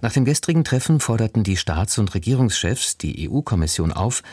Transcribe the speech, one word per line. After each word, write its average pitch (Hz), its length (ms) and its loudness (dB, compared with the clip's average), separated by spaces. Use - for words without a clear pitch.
Nach 120 100 0
dem 131 140 4
gestrigen 160 360 2
Treffen 131 380 2
forderten 113 420 0
die 95 140 0
Staats- 87 400 -2
und 104 160 0
Regierungschefs 113 840 0
die 80 260 -4
E-U-Kommission 82 680 0
auf, 113 300 -2